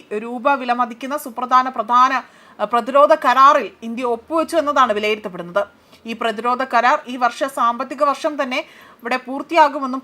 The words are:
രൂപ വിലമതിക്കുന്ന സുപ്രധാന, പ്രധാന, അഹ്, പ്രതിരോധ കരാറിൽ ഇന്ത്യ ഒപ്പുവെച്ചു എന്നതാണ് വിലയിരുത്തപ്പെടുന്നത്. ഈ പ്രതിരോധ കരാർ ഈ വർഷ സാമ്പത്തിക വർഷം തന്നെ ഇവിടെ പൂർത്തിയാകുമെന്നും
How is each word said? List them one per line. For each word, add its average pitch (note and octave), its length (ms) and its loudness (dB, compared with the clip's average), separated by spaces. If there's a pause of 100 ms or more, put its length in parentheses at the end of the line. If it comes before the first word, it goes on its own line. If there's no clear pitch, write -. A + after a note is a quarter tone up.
(240)
രൂപ B3 300 -2
വിലമതിക്കുന്ന B3 720 -6
സുപ്രധാന, B3+ 440 0 (100)
പ്രധാന, B3 360 2
അഹ്, - 600 -8
പ്രതിരോധ C4+ 400 4
കരാറിൽ C4+ 560 4 (120)
ഇന്ത്യ A#3 220 -8 (120)
ഒപ്പുവെച്ചു D#4+ 400 -2
എന്നതാണ് C#4 360 2
വിലയിരുത്തപ്പെടുന്നത്. G3+ 720 -4 (460)
ഈ - 100 -6
പ്രതിരോധ A#3 420 -2 (100)
കരാർ A#3 260 4 (140)
ഈ - 100 -8
വർഷ A#3+ 220 -2
സാമ്പത്തിക C4 680 -2
വർഷം C#4+ 320 -4
തന്നെ B3+ 160 -4 (420)
ഇവിടെ A#3+ 160 -4
പൂർത്തിയാകുമെന്നും C4+ 880 0